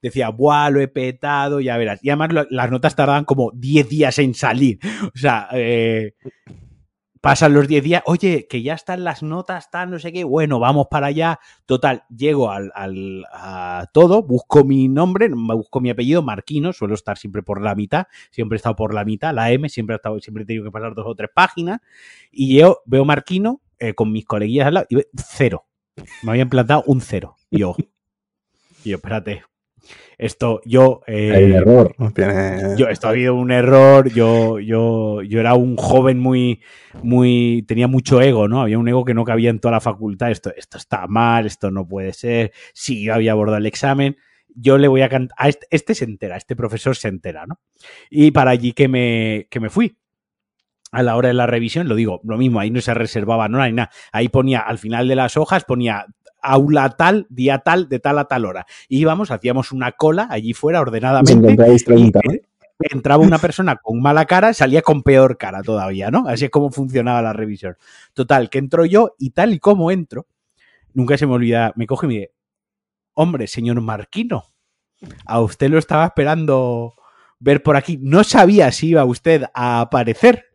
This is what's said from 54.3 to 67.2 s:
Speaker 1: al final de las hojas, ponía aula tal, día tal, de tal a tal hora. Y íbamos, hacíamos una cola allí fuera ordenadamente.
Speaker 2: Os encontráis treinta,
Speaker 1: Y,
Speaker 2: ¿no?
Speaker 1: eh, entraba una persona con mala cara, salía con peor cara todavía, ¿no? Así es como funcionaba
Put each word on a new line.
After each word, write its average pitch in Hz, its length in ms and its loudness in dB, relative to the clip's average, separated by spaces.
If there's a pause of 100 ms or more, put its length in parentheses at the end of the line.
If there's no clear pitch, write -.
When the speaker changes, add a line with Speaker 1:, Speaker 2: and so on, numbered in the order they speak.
Speaker 1:
al 110 180 -8
final 117 300 -4
de 131 80 0
las 127 200 -2
hojas, 147 280 -2
ponía 117 420 -4 (340)
aula 135 500 2
tal, 185 380 0
día 131 300 0
tal, 165 300 0
de 131 100 -4
tal 143 220 0
a 143 60 -4
tal 123 200 -4
hora. 90 200 -10 (220)
Y 135 120 0
íbamos, 160 320 0
hacíamos 123 400 -4
una 127 200 -6
cola 170 380 0
allí 113 220 -6
fuera 165 280 -2
ordenadamente. 127 540 2
Speaker 2:
Os 117 80 8
encontráis 117 420 6
treinta, 117 380 6
Speaker 1:
Y, 120 60 0
Speaker 2:
¿no? 160 60 0
Speaker 1:
eh, - 80 -6 (500)
entraba 139 320 0
una 165 140 6
persona 160 440 -2
con 113 180 -6
mala 147 260 2
cara, 196 280 2
salía 139 280 2
con 147 200 2
peor 131 360 4
cara 95 240 -10
todavía, 98 500 -4
¿no? 208 160 -2
Así 117 160 -4
es 135 80 -6
como 143 180 2
funcionaba 127 500 -2